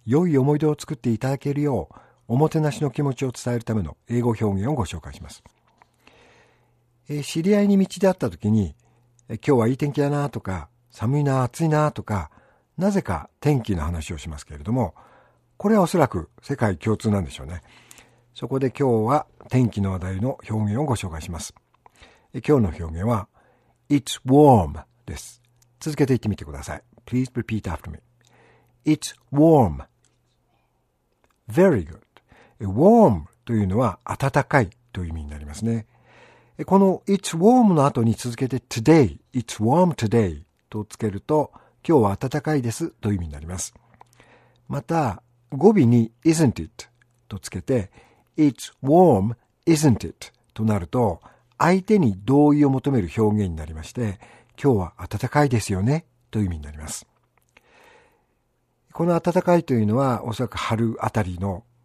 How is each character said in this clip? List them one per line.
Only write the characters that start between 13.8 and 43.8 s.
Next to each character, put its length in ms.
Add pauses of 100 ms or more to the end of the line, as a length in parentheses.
話 320
を 60
し 100
ま 80
す 80
け 140
れ 40
ど 120
も、 200 (640)
こ 100
れ 80
は 60
お 40
そ 100
ら 120
く 200 (120)
世 160
界 200
共 200
通 140
な 100
ん 40
で 60
し 100
ょ 40
う 20
ね。 160 (720)
そ 140
こ 100
で 120
今 340
日 20
は 200 (220)
天 220
気 100
の 120
話 80
題 200
の 200 (100)
表 220
現 80
を 40
ご 120
紹 120
介 140
し 80
ま 80
す。 160 (800)
え 60
ー、 40
今 240
日 80
の 80
表 180
現 60
は、 200 (600)
「It's 380
warm」 560 (240)
で 100
す。 240 (380)
続 180
け 80
て 100
言 20
っ 20
て 100
み 60
て 100
く 60
だ 140
さ 140
い。 40 (240)
Please 260
repeat 300
after 300
me.It's 1200 (180)
warm. 520 (1600)
Very 380
good. 140 (580)
え、 60
warm 640 (180)
と 80
い 100
う 60
の 100
は 260
暖 280 (100)
か 200
い 80 (220)
と 120
い 0
う 60
意 20
味 100
に 80
な 80
り 80
ま 80
す 100
ね。 220 (720)
え、 60
こ 160
の 260
It's 320
warm 360
の 120
後 160
に 120
続 200
け 140
て 80
today, 640 (120)
It's 300
warm 320
today 480 (280)
と 140
つ 140
け 100
る 120
と、 320 (340)
今 120
日 40
は 140
暖 260
か 140
い 60
で 100
す 160
と 220
い 20
う 20
意 40
味 100
に 40
な 60
り 80
ま 140
す。 140 (920)